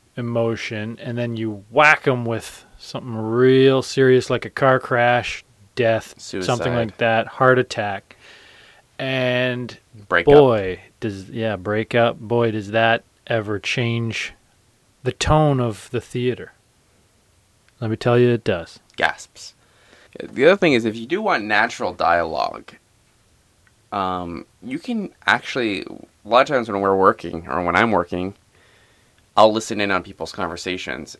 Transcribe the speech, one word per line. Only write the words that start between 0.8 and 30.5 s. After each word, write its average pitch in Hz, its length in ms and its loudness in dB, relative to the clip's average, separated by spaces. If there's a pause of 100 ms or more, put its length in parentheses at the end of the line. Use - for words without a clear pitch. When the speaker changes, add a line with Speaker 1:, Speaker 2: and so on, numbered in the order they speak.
Speaker 1:
and 120 160 -8
then 120 180 -6
you 107 340 -6
whack 147 380 4
'em 123 160 0
with 113 400 -8 (140)
something 120 400 -12
real 131 640 4
serious, 127 480 2
like 123 160 -2
a 110 40 -10
car 131 300 2
crash, 120 640 0 (320)
death, 113 420 0
something - 260 -10
Speaker 2:
Suicide. 120 320 -2
Speaker 1:
like 113 240 -4
that, 113 280 2
heart 127 320 4
attack. 104 560 -6 (840)
And 127 800 -4 (300)
Speaker 2:
Break 87 220 0
up. 143 40 10
Speaker 1:
boy, 110 460 4 (220)
does, 98 280 -8
yeah, 113 280 -4
break 104 380 -4
up. 117 240 2
Boy, 117 320 0
does 104 200 -8
that 113 320 2 (240)
ever 107 320 -2
change 117 720 -4 (720)
the 127 80 -4
tone 151 480 2
of 113 320 -6
the 123 80 -4
theater. 123 540 -6 (1300)
Let 113 80 -6
me 110 80 -4
tell 120 220 2
you, 123 100 6
it 117 160 -2
does. 85 340 -6 (160)
Speaker 2:
Gasps. - 600 -6 (640)
The - 240 0
other 180 120 6
thing 170 160 2
is, 117 120 2
if 107 100 -2
you 113 120 -12
do 180 140 -4
want 175 220 -2
natural 107 500 -2
dialogue, 80 800 -2 (1160)
um, 92 540 -6 (160)
you 131 180 -10
can 214 320 -8 (160)
actually, 110 560 -2
a - 440 -20
lot 120 140 6
of - 60 2
times 123 220 -2
when 98 120 -2
we're 98 140 4
working, 87 520 0
or 85 160 -2
when 87 120 0
I'm 110 160 4
working, 90 420 -2 (1040)
I'll 107 160 8
listen 107 300 -4
in 101 100 -2
on 90 120 -2
people's 90 280 -12
conversations, 85 880 -8